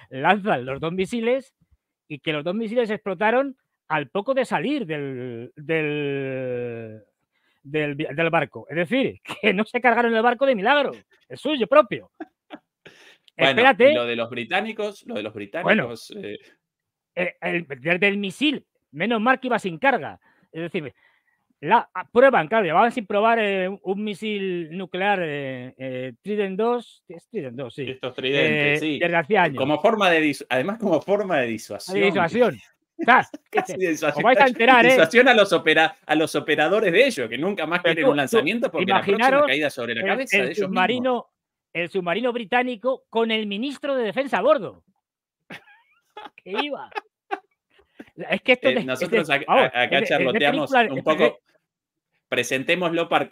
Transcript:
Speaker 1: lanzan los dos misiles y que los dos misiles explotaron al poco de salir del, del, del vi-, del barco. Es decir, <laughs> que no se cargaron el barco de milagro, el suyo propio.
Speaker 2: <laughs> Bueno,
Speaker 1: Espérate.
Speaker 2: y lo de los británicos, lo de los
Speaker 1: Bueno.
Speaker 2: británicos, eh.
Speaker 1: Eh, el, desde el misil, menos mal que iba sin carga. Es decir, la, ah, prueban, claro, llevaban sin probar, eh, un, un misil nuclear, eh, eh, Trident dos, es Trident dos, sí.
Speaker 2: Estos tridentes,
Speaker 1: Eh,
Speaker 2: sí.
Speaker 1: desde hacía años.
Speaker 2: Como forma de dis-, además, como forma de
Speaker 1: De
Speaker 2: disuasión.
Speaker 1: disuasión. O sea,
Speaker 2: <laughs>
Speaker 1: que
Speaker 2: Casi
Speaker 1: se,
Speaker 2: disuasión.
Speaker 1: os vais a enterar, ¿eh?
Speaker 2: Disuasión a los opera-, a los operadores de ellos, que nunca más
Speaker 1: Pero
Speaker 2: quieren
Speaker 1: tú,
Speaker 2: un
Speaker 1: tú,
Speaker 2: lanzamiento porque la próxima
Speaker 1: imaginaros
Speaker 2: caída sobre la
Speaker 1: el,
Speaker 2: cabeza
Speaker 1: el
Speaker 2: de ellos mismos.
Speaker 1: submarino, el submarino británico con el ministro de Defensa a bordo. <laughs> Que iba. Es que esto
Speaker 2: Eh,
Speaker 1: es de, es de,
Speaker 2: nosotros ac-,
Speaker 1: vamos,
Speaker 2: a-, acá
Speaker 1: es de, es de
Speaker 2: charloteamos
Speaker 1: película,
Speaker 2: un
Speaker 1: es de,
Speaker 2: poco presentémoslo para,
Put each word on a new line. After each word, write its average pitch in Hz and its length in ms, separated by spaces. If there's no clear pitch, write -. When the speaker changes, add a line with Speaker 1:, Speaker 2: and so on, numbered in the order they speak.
Speaker 1:
lanzan 170 540
los 135 160
dos 160 120
misiles 233 640
y 143 60
que - 140
los 147 120
dos 180 100
misiles 226 360
explotaron 214 680
al 151 220
poco 208 240
de 254 100
salir 220 400
del, 127 720
del, 131 1500
del 147 320
vi-, 147 200
del 165 140
barco. 151 400
Es 143 80
decir, 175 480
<laughs> - 160
que 202 140
no 208 100
se 247 160
cargaron 233 340
el 220 80
barco 240 220
de 269 100
milagro, 233 380
el 127 100
suyo 269 280
propio. 240 520
Speaker 2:
<laughs> - 440
Bueno, 135 160
Speaker 1:
Espérate. 254 300
Speaker 2:
y - 20
lo 240 100
de - 100
los 233 140
británicos, 214 760
lo 233 80
de 214 80
los 107 100
Speaker 1:
Bueno. 101 180
Speaker 2:
británicos, 147 500
eh. 107 240
Speaker 1:
Eh, 175 260
el, 175 260
desde 165 400
el 202 120
misil, 202 480
menos 208 320
mal 254 180
que 262 60
iba 233 120
sin 170 200
carga. 147 420
Es 160 80
decir, 165 320
la, 208 300
ah, 185 160
prueban, 233 380
claro, 220 160
llevaban 180 260
sin 226 160
probar, 226 320
eh, 196 300
un, 196 160
un 196 180
misil 190 720
nuclear, 190 460
eh, 135 560
eh, 131 420
Trident 196 380
dos, 233 480
es 170 220
Trident 135 280
dos, 123 180
sí. 131 140
Speaker 2:
Estos 131 280
tridentes, 147 640
Speaker 1:
Eh, 151 60
Speaker 2:
sí. 151 140
Speaker 1:
desde 170 180
hacía 175 280
años. 143 140
Speaker 2:
Como 147 220
forma 208 300
de 165 120
dis-, 147 260
además, 165 320
como 160 200
forma 190 380
de 131 80
Speaker 1:
De 117 60
Speaker 2:
disuasión. 110 480
Speaker 1:
disuasión. 190 580
O 330 60
sea, 240 240
Speaker 2:
<laughs> - 120
Speaker 1:
que - 100
Speaker 2:
Casi 262 140
Speaker 1:
se, 190 40
Speaker 2:
disuasión. 156 400
Speaker 1:
os 156 60
vais 262 160
a 277 80
enterar, 233 380
¿eh? - 20
Speaker 2:
Disuasión 247 400
a 247 60
los 202 180
opera-, 156 520
a 156 120
los 156 180
operadores 160 580
de 233 140
ellos, 135 220
que 117 100
nunca 175 260
más 165 160
Speaker 1:
Pero 165 140
Speaker 2:
quieren 160 120
Speaker 1:
tú, - 40
Speaker 2:
un 147 40
Speaker 1:
tú, - 20
Speaker 2:
lanzamiento 214 560
porque 190 140
la 190 100
próxima 196 220
Speaker 1:
imaginaros 269 280
Speaker 2:
caída 151 240
sobre 117 240
la 117 60
Speaker 1:
el, 113 80
Speaker 2:
cabeza 247 300
Speaker 1:
el - 40
Speaker 2:
de - 40
ellos - 120
mismos. 190 100
Speaker 1:
submarino, 233 580
el 170 160
submarino 196 420
británico 240 760
con 226 220
el 220 160
ministro 262 480
de 254 80
Defensa 226 360
a 180 40
bordo. 196 400
<laughs> - 880
Que 370 60
iba. 262 260
Es 180 260
que 262 100
esto 254 160
Speaker 2:
Eh, 254 40
Speaker 1:
es - 20
de, 247 60
es 170 40
de, - 0
Speaker 2:
nosotros 131 460
ac-, 143 160
Speaker 1:
vamos, 151 260
Speaker 2:
a-, 123 100
acá - 20
Speaker 1:
es 120 60
de, 139 60
es 139 40
de 214 80
Speaker 2:
charloteamos 208 640
Speaker 1:
película, 233 200
Speaker 2:
un 131 60
Speaker 1:
es 131 60
de, 156 60
Speaker 2:
poco - 120
presentémoslo 165 800
para, 147 220